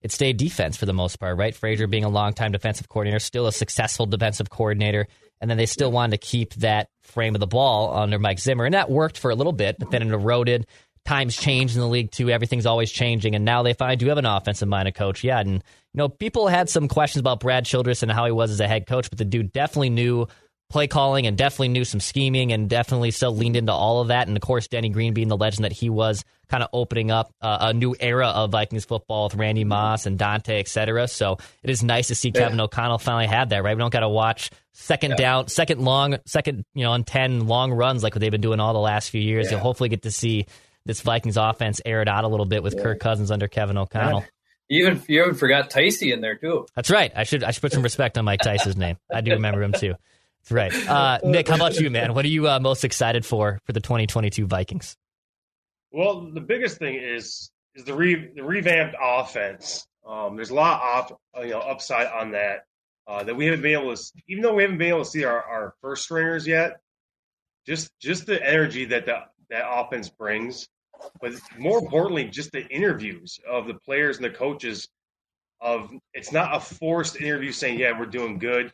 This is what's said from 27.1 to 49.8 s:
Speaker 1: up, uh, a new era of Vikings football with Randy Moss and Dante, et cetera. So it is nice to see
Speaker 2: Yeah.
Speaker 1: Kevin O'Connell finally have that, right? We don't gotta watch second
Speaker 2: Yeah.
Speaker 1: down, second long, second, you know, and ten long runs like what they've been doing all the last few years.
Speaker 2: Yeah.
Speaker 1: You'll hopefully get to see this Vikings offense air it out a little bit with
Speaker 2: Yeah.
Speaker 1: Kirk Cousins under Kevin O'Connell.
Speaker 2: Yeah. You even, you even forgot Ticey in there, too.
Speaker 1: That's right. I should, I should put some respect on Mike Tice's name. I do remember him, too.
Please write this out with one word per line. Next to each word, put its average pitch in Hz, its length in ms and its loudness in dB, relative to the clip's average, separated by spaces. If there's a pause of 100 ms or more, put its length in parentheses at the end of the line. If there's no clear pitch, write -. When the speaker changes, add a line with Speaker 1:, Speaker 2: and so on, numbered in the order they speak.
Speaker 1:
up, 113 280 0
uh, 107 220 0
a 110 120 2
new 123 260 2
era 123 300 2
of 107 200 0
Vikings 107 360 -2
football 107 400 -2
with 101 100 -4
Randy 107 280 0
Moss 104 440 0
and 98 100 -2
Dante, 104 420 0
et 98 80 -4
cetera. 113 400 0
So 98 300 0 (240)
it 127 80 -4
is 117 140 0
nice 120 240 2
to 120 80 -2
see 123 180 -2
Speaker 2:
Yeah. 123 120 6
Speaker 1:
Kevin 113 140 0
O'Connell 117 380 0
finally 117 300 0
have 113 220 2
that, 101 140 0
right? 107 140 0
We - 20 -4
don't 117 140 0
gotta 113 160 2
watch 110 400 0 (240)
second - 380 0
Speaker 2:
Yeah. 127 60 0
Speaker 1:
down, 127 320 2
second 156 320 0
long, 135 440 4
second, 143 480 -2
you 135 100 -2
know, 117 100 2
and 120 120 0
ten 127 420 0
long 127 240 2
runs 123 300 2
like 107 140 0
what 104 60 -2
they've 107 100 0
been 104 100 0
doing 110 180 0
all 110 140 2
the 107 60 2
last 107 320 0
few 110 100 -2
years. 110 240 0
Speaker 2:
Yeah. - 60 -2
Speaker 1:
You'll 104 100 -2
hopefully 123 280 0
get 107 120 -2
to 110 100 -6
see 110 360 -2 (400)
this 110 140 -6
Vikings 117 360 0
offense 110 460 0
air 110 200 0
it 104 40 2
out 104 180 2
a - 20 0
little 107 180 2
bit 98 160 0
with 95 140 -2
Speaker 2:
Yeah. 101 80 -4
Speaker 1:
Kirk 107 160 0
Cousins 104 320 0
under 104 160 0
Kevin 101 300 -2
O'Connell. 104 420 0
Speaker 2:
Yeah. 95 60 -8 (420)
You 160 180 4
even, 170 220 2
you 156 160 6
even 180 100 4
forgot 139 380 2
Ticey 160 420 2
in 113 80 -4
there, 110 140 -4
too. 156 400 -4
Speaker 1:
That's 123 160 0
right. 196 240 4
I 107 80 0
should, 127 200 -2
I 101 80 -2
should - 100 -4
put 143 100 0
some 139 100 2
respect 120 380 0
on 107 60 0
Mike 101 160 2
Tice's 101 360 0
name. 87 200 -2 (140)
I 113 100 -2
do 110 100 0
remember 101 320 0
him, 101 100 0
too. 92 220 -2 (460)